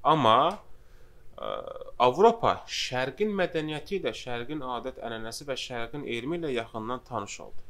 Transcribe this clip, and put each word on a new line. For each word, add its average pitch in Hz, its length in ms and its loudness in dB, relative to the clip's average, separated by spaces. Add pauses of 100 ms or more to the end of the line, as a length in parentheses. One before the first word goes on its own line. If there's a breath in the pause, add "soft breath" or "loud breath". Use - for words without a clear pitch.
Amma, 131 380 8 (920 soft breath)
ə, 55 180 -8 (480)
Avropa 127 640 6
şərqin 135 680 -2
mədəniyyəti 170 680 -2
ilə, 127 140 -2
şərqin 127 500 -6
adət-ənənəsi 117 800 -6
və 135 140 -4
şərqin 120 460 -6
elmi 127 360 -4
ilə 147 140 -2
yaxından 113 500 -4
tanış 104 360 -6
oldu. - 280 -4